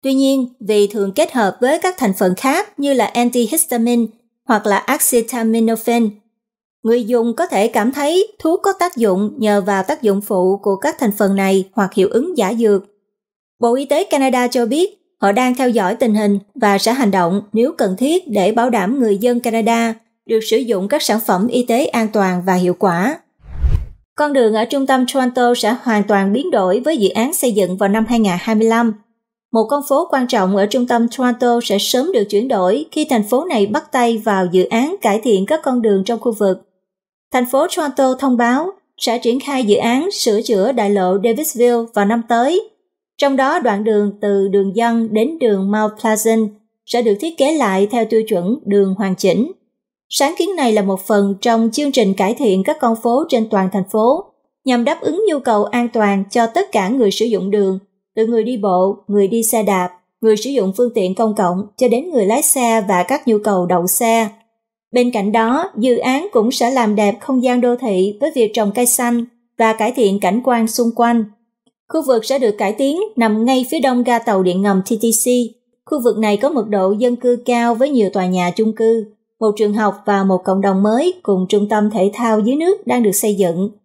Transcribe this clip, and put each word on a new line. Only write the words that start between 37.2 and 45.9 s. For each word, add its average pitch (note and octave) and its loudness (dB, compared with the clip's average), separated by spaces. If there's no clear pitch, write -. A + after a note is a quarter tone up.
Thành B3+ 0
phố C4+ 0
Toronto C#4 0
thông B3+ 0
báo B3+ 0
sẽ A#3+ -2
triển A#3+ 0
khai C4+ -4
dự G3+ 4
án C4+ 0
sửa A3 0
chữa G#3+ 0
đại G#3+ 0
lộ F#3+ 2
Davisville A#3+ 0
vào G3+ 2
năm A3+ 0
tới, C#4 0
trong C#4 2
đó C#4 0
đoạn G#3+ -2
đường G#3 0
từ G3 0
đường G3 0
dân A#3 0
đến C4 0
đường G3+ 0
Mount G#3+ 0